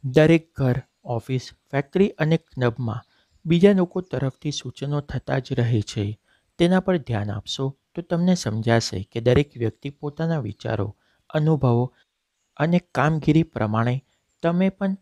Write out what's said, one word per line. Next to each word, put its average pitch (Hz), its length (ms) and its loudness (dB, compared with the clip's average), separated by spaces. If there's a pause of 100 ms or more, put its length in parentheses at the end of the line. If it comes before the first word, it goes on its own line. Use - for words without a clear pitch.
દરેક 156 520 4
ઘર, 127 280 -2 (200)
ઓફિસ, 123 460 -6 (220)
ફેક્ટરી 160 380 0
અને 156 280 0
ક્લબમાં 117 680 -4 (420)
બીજા 170 260 6
લોકો 185 300 0
તરફથી 135 500 -6
સૂચનો 139 500 -6
થતા 135 380 -4
જ 131 140 -8
રહે 117 280 0
છે. 104 380 -6 (380)
તેના 180 220 4
પર 185 180 0
ધ્યાન 104 340 -4
આપશો 135 440 -6 (200)
તો 170 60 -6
તમને 175 340 0
સમજાશે 110 760 -2
કે 120 100 -6
દરેક 127 360 0
વ્યક્તિ 117 320 -6
પોતાના 151 500 -6
વિચારો, 107 560 -6 (340)
અનુભવો 135 640 2 (640)
અને 175 240 2 (140)
કામગીરી 156 480 2
પ્રમાણે 117 600 -2 (380)
તમે 175 280 0
પણ 196 320 -4